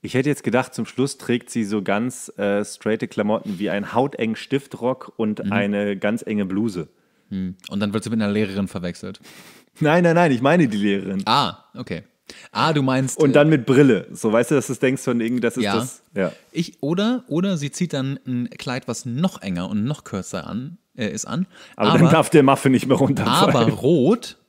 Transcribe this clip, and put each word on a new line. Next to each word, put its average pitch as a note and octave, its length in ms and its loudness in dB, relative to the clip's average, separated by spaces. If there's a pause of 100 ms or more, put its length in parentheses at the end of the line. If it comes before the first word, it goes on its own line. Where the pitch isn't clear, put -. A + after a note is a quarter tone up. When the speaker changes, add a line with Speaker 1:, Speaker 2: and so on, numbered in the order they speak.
Speaker 1:
Ich - 140 -10
hätte C3+ 140 2
jetzt C#3+ 160 -2
gedacht, A#2+ 300 0
zum A2+ 120 -6
Schluss - 320 -4
trägt A#2+ 320 -4
sie A2+ 140 -2
so G#2 180 -2
ganz, G#2 460 -4 (100)
äh, G2+ 260 0
straighte A2 440 -4
Klamotten G#2 500 -2
wie G2+ 100 -4
ein G2+ 260 -4
hautengen A#2 420 -2
Stiftrock - 800 -6
und G#2+ 280 -2
Speaker 2:
Mhm. G2+ 80 -2
Speaker 1:
eine G2+ 440 0
ganz G#2 280 -4
enge G#2 220 -2
Bluse. F#2 400 -4 (440)
Speaker 2:
Hm. F#2+ 260 -6 (120)
Und G2+ 120 -4
dann G#2 120 -2
wird G#2+ 120 -4
sie G#2 60 -6
mit A2+ 120 -2
einer G#2 80 0
Lehrerin G2+ 380 -2
verwechselt. F2+ 500 -10 (600)
Speaker 1:
Nein, D#3+ 240 4
nein, E3 100 4
nein, E3+ 160 4
ich A#2+ 100 0
meine D3 280 4
die G#2 80 -4
Lehrerin. G2 500 -2
Speaker 2:
Ah, A#2 380 0 (120)
okay. F2 280 -10 (480)
Ah, C#3+ 200 0
du D3 100 2
meinst, C3 360 0
Speaker 1:
Und D3+ 120 4
Speaker 2:
äh, - 20 0
Speaker 1:
dann D3 160 8
mit C#3+ 180 2
Brille. B2+ 460 6
So, A2 200 -2
weißt A#2+ 200 2
du, - 20 2
dass C3 140 0
du C3 60 -4
denkst C3 280 0
von A#2+ 180 -2
irgend-, A#2+ 200 -2
das A#2 160 -2
ist B2 80 -2
Speaker 2:
Ja. G2 100 0
Speaker 1:
das, A#2+ 280 -4 (120)
ja. F#2 160 0 (220)
Speaker 2:
Ich, - 320 -8
oder, G3+ 420 -2
oder F3+ 300 -2
sie C#3+ 160 -6
zieht - 200 -4
dann C#3 320 -4
ein B2 260 -4
Kleid, C3 360 -8
was - 180 -8
noch C#3 380 -4
enger F2+ 260 -4
und G#2 160 -2
noch D3 200 -6
kürzer F#2 420 -8
an, B2+ 320 -10 (180)
äh, G#2+ 140 -6
ist - 140 -8
an. E3 220 -4 (280)
Speaker 1:
Aber G#2 160 0
Speaker 2:
Aber - 80 4
Speaker 1:
dann E3 140 8
darf D#3+ 180 4
der D3 140 8
Muffin C3+ 260 4
nicht B2+ 160 2
mehr C3 120 4
runterfallen. C#3 580 2
Speaker 2:
aber A2+ 160 4
rot. D#3+ 640 2 (120)